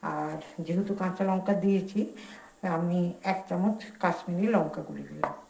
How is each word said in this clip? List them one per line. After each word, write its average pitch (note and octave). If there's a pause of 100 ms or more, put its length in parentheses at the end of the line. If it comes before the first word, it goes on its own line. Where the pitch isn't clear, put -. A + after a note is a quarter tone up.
(120)
আর D3+ (300)
যেহেতু G3
কাঁচা F#3
লঙ্কা F#3+ (100)
দিয়েছি G3 (760)
আমি F3 (320)
এক F#3 (100)
চামচ F#3+ (240)
কাশ্মীরি F3
লঙ্কা D#3+
গুঁড়ো -
দিলাম। D3+ (180)